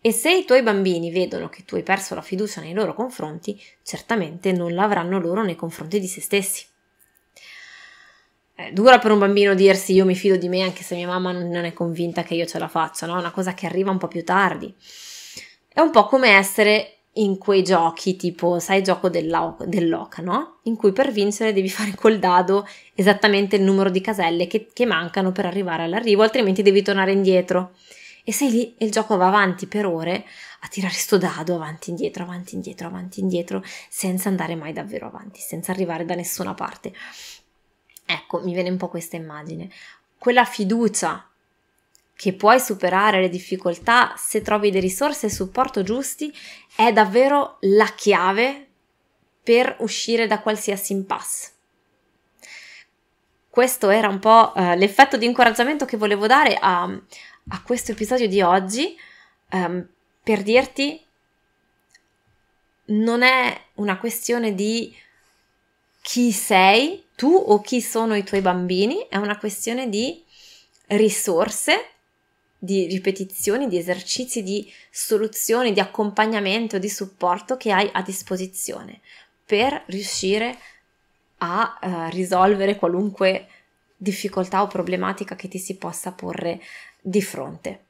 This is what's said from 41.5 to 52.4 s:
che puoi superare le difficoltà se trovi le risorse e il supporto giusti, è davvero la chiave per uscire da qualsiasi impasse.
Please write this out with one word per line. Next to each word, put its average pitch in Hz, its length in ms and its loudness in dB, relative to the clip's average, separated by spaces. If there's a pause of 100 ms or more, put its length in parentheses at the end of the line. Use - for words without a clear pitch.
che 185 180 -2
puoi 214 260 6
superare 190 600 2
le 185 80 2
difficoltà 185 880 0
se - 240 -4
trovi 208 300 0
le 190 80 0
risorse 233 460 -2
e 208 40 -2
il 202 60 -4
supporto 202 480 -2
giusti, 269 500 -6 (420)
è 233 160 4
davvero 262 680 4
la 208 340 6
chiave 208 720 0 (760)
per 247 360 4
uscire 233 480 -2
da 214 120 0
qualsiasi 208 540 -4
impasse. - 580 -8 (2000)